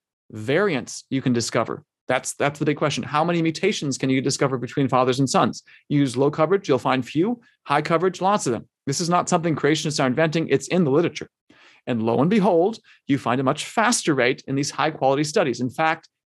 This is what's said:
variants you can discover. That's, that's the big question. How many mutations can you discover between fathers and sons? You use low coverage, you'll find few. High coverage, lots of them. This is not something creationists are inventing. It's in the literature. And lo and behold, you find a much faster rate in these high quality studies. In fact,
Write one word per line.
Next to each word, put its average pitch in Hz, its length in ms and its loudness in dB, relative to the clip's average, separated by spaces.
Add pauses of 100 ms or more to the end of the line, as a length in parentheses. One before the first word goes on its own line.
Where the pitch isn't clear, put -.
(320)
variants 131 760 -4
you 135 140 -2
can 127 100 2
discover. 117 520 -2 (240)
That's, 131 260 -2
that's 143 240 -2
the 151 60 -2
big 151 120 0
question. 147 280 -2
How 151 200 0
many 175 160 0
mutations 160 560 -2
can 131 140 -2
you 131 100 2
discover 131 380 0
between 127 300 -2
fathers 127 320 2
and 135 100 0
sons? 151 320 0 (260)
You 143 120 2
use 131 160 0
low 135 140 2
coverage, 160 380 0
you'll 131 120 4
find 131 260 0
few. 214 340 -2 (260)
High 147 160 0
coverage, 170 380 0
lots 196 280 0
of 127 40 2
them. 107 160 -6 (160)
This 139 160 -4
is 170 80 -4
not 175 200 2
something 170 260 2
creationists 151 480 0
are 131 60 4
inventing. 156 400 0
It's - 200 0
in 175 140 2
the 147 80 2
literature. 156 400 0 (560)
And 117 160 -2
lo 113 180 2
and 151 80 4
behold, 190 520 2 (260)
you 139 100 2
find 123 240 0
a 139 40 -2
much 139 200 -2
faster 226 480 0
rate 131 360 0
in 135 80 -2
these 147 160 -2
high 147 180 -2
quality 139 320 0
studies. 151 380 0
In 123 100 -2
fact, 160 380 -2 (220)